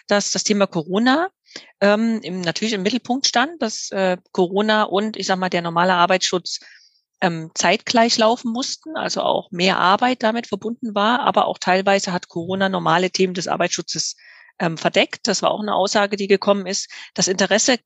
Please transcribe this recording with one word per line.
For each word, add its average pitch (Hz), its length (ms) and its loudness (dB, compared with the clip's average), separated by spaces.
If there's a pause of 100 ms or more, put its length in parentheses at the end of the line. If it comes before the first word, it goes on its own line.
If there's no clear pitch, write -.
dass 202 240 0
das - 140 -2
Thema 202 240 2
Corona, 233 600 0 (520)
ähm, 214 400 2
im, 185 200 -6
natürlich 208 340 -2
im 185 80 -2
Mittelpunkt 247 420 -2
stand, 302 340 0
dass, - 300 -6
äh, 190 280 0 (140)
Corona 208 520 2
und, 214 340 -2
ich 190 80 -6
sag 190 140 0
mal, 185 100 -2
der 175 140 -2
normale 170 320 2
Arbeitsschutz 175 640 0 (640)
ähm, 165 320 -2
zeitgleich 226 640 2
laufen 226 340 2
mussten, 285 440 -6
also - 260 -4
auch - 300 -2
mehr 185 260 0
Arbeit 240 460 2
damit 233 240 0
verbunden 220 480 -6
war, 226 260 2
aber 190 260 2
auch - 100 -4
teilweise 196 540 2
hat 180 160 -4
Corona 190 420 -4
normale 175 420 2
Themen 185 220 0
des 175 140 -6
Arbeitsschutzes, - 680 -4 (440)
ähm, 165 180 -2
verdeckt. - 500 0
Das 196 140 0
war - 100 2
auch 208 100 -4
eine 202 120 -4
Aussage, 202 440 0
die 196 100 -4
gekommen 202 380 2
ist. 190 240 -6 (240)
Das 180 140 0
Interesse, 190 580 2